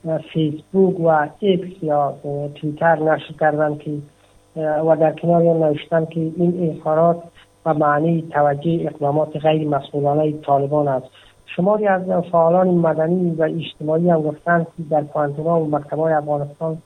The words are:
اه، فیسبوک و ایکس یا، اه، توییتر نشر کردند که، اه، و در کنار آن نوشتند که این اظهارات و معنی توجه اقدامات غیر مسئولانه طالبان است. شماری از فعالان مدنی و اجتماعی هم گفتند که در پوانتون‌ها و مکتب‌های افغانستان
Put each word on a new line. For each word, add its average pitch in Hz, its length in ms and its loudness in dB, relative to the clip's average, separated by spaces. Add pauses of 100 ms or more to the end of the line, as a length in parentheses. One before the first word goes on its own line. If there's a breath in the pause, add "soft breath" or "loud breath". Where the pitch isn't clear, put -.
اه، 160 100 -4
فیسبوک 165 800 0
و 156 280 4 (120)
ایکس 180 440 -2
یا، 147 300 0 (120)
اه، 143 220 -6
توییتر 151 520 0
نشر 156 400 -2
کردند 151 400 0
که، 151 120 -10 (640 soft breath)
اه، 156 320 -2
و 160 80 6
در 156 160 2
کنار 170 360 2
آن 165 160 4
نوشتند 160 460 0
که 165 100 -6
این 175 520 0
اظهارات 165 520 0 (420 soft breath)
و 160 80 0
معنی 156 580 0
توجه 147 500 0
اقدامات 151 560 -2
غیر 156 300 0
مسئولانه 147 640 0
طالبان 143 560 0
است. 131 200 -4 (480 soft breath)
شماری 208 320 2
از 190 140 2 (300)
فعالان 170 360 4
مدنی 165 680 0
و 156 80 0
اجتماعی 160 680 -2
هم 165 120 4
گفتند 170 460 0 (100)
که 170 120 -10
در 156 120 2
پوانتون‌ها 151 600 -2
و 151 140 -4
مکتب‌های 151 380 -2
افغانستان 147 720 -4